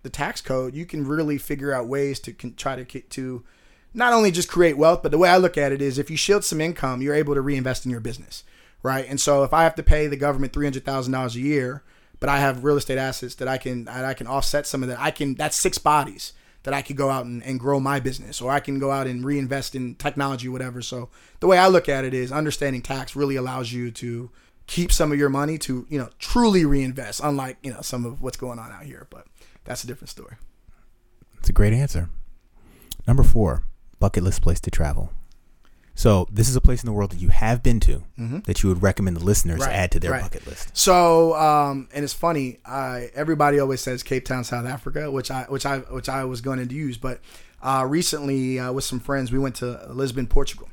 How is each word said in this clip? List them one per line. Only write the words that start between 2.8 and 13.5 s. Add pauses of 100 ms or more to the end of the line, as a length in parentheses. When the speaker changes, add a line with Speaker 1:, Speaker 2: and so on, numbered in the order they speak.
Speaker 1:
ki-,
to (500)
not
only
just
create
wealth,
but
the
way
I
look
at
it
is
if
you
shield
some
income,
you're
able
to
reinvest
in
your
business, (400)
right?
And
so
if
I
have
to
pay
the
government
three
hundred
thousand
dollars
a
year, (360)
but
I
have
real
estate
assets
that
I